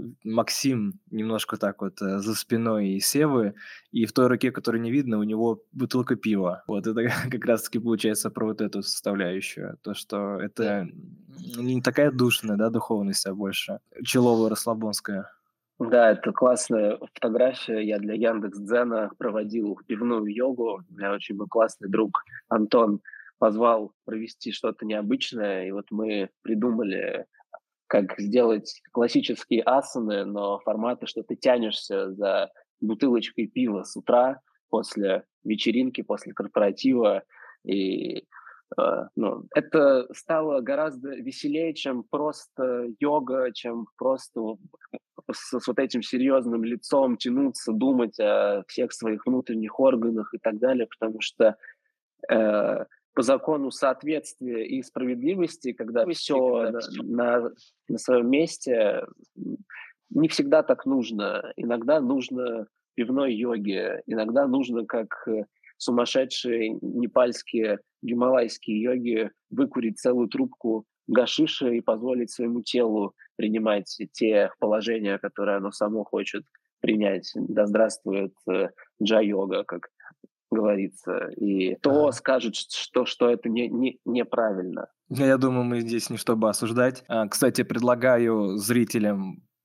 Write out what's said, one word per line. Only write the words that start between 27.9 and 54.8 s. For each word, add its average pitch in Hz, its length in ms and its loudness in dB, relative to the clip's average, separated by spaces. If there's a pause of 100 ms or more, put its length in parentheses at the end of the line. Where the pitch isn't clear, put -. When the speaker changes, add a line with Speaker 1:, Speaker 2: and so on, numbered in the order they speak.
Speaker 2:
сделать 110 600 2 (100)
классические 120 720 0
асаны, 113 600 0
но 101 340 -4
форматы, 113 460 -2
что - 180 -8
ты 120 120 -6
тянешься 104 800 0
за 98 360 0 (300)
бутылочкой 113 680 0
пива 113 360 -2
с - 120 -14
утра 123 440 2 (300)
после 101 540 -2 (200)
вечеринки, 117 580 0
после - 320 -6
корпоратива. 104 880 2 (400)
И, 95 540 -2 (640)
э, - 240 0 (120)
ну, - 380 -2
это 139 600 4
стало 156 460 -2
гораздо 139 560 -4
веселее, 147 580 -4
чем 127 300 -6
просто 131 840 -4 (120)
йога, 131 540 0
чем 117 320 -8 (120)
просто 127 440 -2
вот 110 160 -6 (760)
с, - 280 -8
с - 80 -6
вот 120 120 0
этим 123 220 -2
серьезным 123 600 2
лицом 120 540 0
тянуться, 127 540 -2
думать 120 480 2
о 104 480 2
всех 120 240 -2
своих 110 340 -4
внутренних 120 540 -2
органах 117 540 2
и 113 40 -10
так 107 200 -2
далее, 123 300 2 (100)
потому 113 220 -4
что, - 360 4 (760)
э, 107 560 2 (280)
по 131 80 2
закону 135 500 2
соответствия 127 960 -2
и 131 160 -4